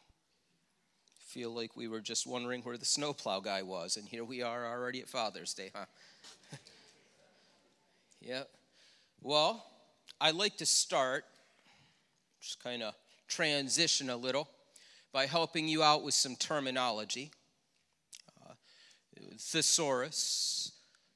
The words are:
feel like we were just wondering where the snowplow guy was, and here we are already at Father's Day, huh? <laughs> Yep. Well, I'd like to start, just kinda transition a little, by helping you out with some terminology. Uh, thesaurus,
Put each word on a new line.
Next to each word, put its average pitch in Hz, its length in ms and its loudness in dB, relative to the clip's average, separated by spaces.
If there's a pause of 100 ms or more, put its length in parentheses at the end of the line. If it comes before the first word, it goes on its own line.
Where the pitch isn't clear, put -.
(1160)
feel 120 340 -8
like 117 260 -6
we 120 100 -6
were 110 140 -6
just 113 260 -4
wondering 123 360 -4
where 120 140 -8
the 117 60 -14
snowplow 139 560 -2
guy 98 220 -2
was, 92 340 -6
and 107 100 -8
here 117 200 -8
we 123 160 -8
are 120 260 -4
already 123 320 -6
at - 80 -14
Father's 101 460 -4
Day, 95 200 -10
huh? 101 120 -10 (680)
<laughs> - 60 -14 (1600)
Yep. 131 300 -6 (720)
Well, 151 440 2 (540)
I'd 156 160 4
like 196 220 0
to 165 80 -4
start, 139 580 4 (1160)
just - 200 -10
kinda 117 320 -6 (360)
transition 147 800 2
a 123 80 -2
little, 127 320 0 (640)
by 135 120 4
helping 160 440 2
you 156 140 4
out 151 200 8
with 143 120 0
some 127 200 2
terminology. 127 960 -2 (1120)
Uh, - 100 -20 (840)
thesaurus, - 1400 0 (420)